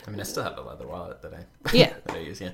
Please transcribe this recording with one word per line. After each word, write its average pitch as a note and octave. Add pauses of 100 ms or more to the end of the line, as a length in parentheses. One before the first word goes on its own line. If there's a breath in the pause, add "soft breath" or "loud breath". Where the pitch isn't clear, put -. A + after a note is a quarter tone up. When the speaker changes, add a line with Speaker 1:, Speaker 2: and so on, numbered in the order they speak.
Speaker 1:
I G#2+
mean, G2+
I -
still A#2
have -
a -
leather A#1
wallet E2+
that D#2
I, E2+ (120)
<laughs> -
Speaker 2:
Yeah. - (140)
Speaker 1:
that -
I E2
use, E2
yeah. F2+